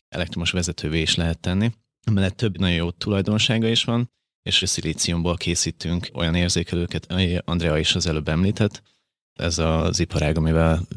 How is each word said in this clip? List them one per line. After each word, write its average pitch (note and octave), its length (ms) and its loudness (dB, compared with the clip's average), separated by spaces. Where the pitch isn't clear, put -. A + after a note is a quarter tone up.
elektromos E2+ 420 -4
vezetővé E2 500 -2
is D#2 140 0
lehet E2 240 0
tenni. G2+ 340 0
Emellett G2 300 2
több F#2+ 220 -2
nagyon F2+ 180 2
jó E2+ 140 0
tulajdonsága G#2+ 800 0
is A#2 160 0
van, A#2+ 260 -2
és - 200 0
a F#2 40 -2
szilíciumból E2+ 720 0
készítünk E2+ 800 -2
olyan E2 200 0
érzékelőket, F2 800 -2
ami F2+ 320 2
Andrea E2 340 0
is - 160 2
az F2 120 0
előbb D#2 220 -2
említett. F#2+ 540 0
Ez E2 200 -2
az E2 420 2
iparág, D#2+ 380 0
amivel D#2+ 420 4